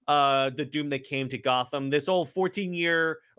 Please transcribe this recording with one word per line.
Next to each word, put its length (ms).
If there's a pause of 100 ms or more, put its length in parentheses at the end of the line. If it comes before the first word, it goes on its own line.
uh, 440
The 140
Doom 260
That 140
Came 240
to 100
Gotham, 520
this 180
old 220
fourteen 440
year, 460 (180)